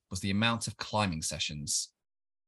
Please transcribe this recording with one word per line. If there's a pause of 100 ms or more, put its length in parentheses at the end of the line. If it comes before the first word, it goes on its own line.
was
the
amount
of
climbing
sessions. (580)